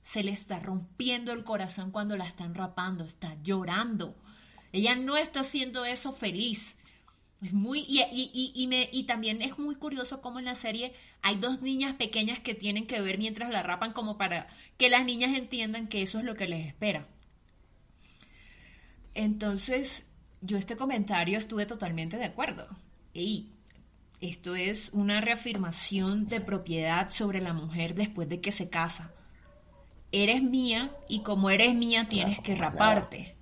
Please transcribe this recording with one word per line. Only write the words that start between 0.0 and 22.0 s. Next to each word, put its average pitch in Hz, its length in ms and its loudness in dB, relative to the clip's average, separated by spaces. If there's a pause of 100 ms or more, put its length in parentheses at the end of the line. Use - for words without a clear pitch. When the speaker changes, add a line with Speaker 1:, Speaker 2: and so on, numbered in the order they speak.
Speaker 1:
se 208 220 -4
le 202 80 0
está 190 260 -6
rompiendo 233 720 -4
el 226 120 -6
corazón 190 480 -4
cuando 208 240 -2
la 180 100 -4
están 170 300 -8
rapando, 180 480 -4
está 160 400 -10
llorando. 190 720 0 (560)
Ella 226 240 6
no 262 200 0
está 302 240 2
haciendo 254 440 -2
eso 254 280 -4
feliz. 214 600 -4 (680)
Es 180 100 -6
muy, 233 360 2
y, 269 120 6 (120)
y, 254 220 -2
y, 254 200 -2
y 254 140 0
me, 254 240 2
y 247 120 -2
también 220 380 -2
es 269 160 -4
muy 294 180 -2
curioso 269 460 -6
cómo 247 160 -8
en 254 80 -6
la 247 100 -4
serie 233 380 -6 (280)
hay 202 140 4
dos 254 260 0
niñas 269 340 0
pequeñas 226 440 -2
que 233 140 -4
tienen 208 320 -2
que 233 140 -2
ver 190 180 0
mientras 220 320 -4
la 196 120 0
rapan 180 300 -2
como 214 260 -6
para 175 300 -2 (300)
que 254 120 8
las 247 140 6
niñas 247 320 2
entiendan 226 520 -4
que 202 140 0
eso 190 160 -2
es 233 60 -2
lo 226 100 -4
que 190 140 -4
les 160 180 -4
espera. 156 400 -2 (2000)
Entonces, 214 920 0 (340)
yo 196 180 -2
este 190 180 -4
comentario 208 640 2
estuve 214 280 -2
totalmente 170 520 -4